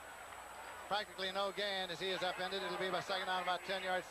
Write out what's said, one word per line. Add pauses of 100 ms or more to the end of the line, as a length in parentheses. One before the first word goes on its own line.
(880)
Practically
no
gain
as
he
is
upended.
It'll
be
by
second
down,
about
ten
yards